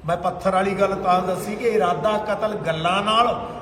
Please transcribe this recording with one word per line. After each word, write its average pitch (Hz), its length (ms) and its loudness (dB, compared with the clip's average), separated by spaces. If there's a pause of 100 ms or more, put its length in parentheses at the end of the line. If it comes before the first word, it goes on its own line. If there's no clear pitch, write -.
ਮੈਂ 170 120 0
ਪੱਥਰ 180 340 -2
ਵਾਲੀ 196 200 2
ਗੱਲ 196 240 0
ਤਾਂ 180 260 2
ਦੱਸੀ 190 340 -4
ਕਿ 240 120 -2
ਇਰਾਦਾ 208 500 2
ਕਤਲ 208 380 -2
ਗੱਲਾਂ 165 480 -2
ਨਾਲ 226 440 2 (140)